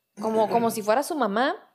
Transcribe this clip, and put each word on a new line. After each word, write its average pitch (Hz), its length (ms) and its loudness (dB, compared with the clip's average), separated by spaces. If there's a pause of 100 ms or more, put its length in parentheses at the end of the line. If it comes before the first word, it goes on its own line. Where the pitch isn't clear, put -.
(200)
Como, 220 300 0
como 233 200 2
si 220 120 -6
fuera 220 200 2
su 330 140 -6
mamá 247 400 0 (180)